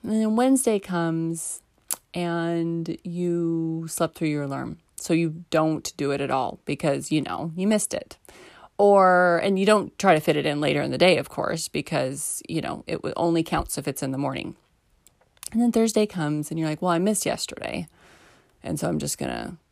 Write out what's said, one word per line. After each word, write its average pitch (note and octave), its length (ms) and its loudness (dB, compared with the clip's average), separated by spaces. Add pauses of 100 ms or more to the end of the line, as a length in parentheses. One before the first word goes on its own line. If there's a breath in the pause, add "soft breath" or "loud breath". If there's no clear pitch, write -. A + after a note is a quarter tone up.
And G#3+ 80 -2
then A3 240 2
Wednesday B3+ 420 4
comes E3 840 -2 (520)
and E3+ 880 -2
you E3 880 -2
slept D#3+ 280 -2
through D#3+ 120 -2
your D3 160 -2
alarm. C3+ 340 -8 (180)
So - 180 -2
you E3 340 0
don't D#3 480 0
do C#3+ 140 -2
it C#3+ 100 -2
at C3+ 100 -4
all C3 360 -2
because, C#3+ 440 -2
you D#3 120 2
know, D3+ 340 -6
you F#3 100 -2
missed G#3+ 280 0
it. - 240 -10 (580 loud breath)
Or, F#3 680 6
and G3 160 2
you G3 60 2
don't G#3 340 2
try F#3+ 140 6
to D#3 80 6
fit D3+ 160 2
it C#3+ 80 0
in D3 160 0
later D3 220 0
in - 80 -2
the - 80 -4
day, F3+ 180 6
of - 140 -4
course, - 380 -4
because, C#3+ 760 -4
you D#3+ 140 -4
know, - 260 -8
it - 100 -6
w-, - 200 -6
only E3 260 2
counts - 360 -4
if D3+ 100 -6
it's C#3 140 -6
in C3+ 80 -4
the C3+ 80 -4
morning. C3+ 380 -6 (960)
And A3+ 100 2
then A#3+ 100 4
Thursday A3+ 320 2
comes D3+ 460 -2
and E3 100 -4
you're D#3 80 0
like, D3+ 140 -4
"Well, F3+ 80 0
I E3+ 80 2
missed G3+ 260 0
yesterday. - 640 -6 (760 soft breath)
And D#3 160 -6
so D#3 120 -2
I'm D#3 80 -2
just C#3+ 180 -6
gonna - 400 -8 (160)